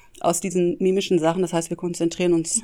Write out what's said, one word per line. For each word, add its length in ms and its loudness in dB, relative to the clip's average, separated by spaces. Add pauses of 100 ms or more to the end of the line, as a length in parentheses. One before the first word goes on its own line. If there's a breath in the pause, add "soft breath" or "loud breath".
(200 soft breath)
aus 200 0
diesen 380 0
mimischen 400 2
Sachen. 240 0
Das 100 -2
heißt, 160 -2
wir 80 -6
konzentrieren 560 -2
uns 320 0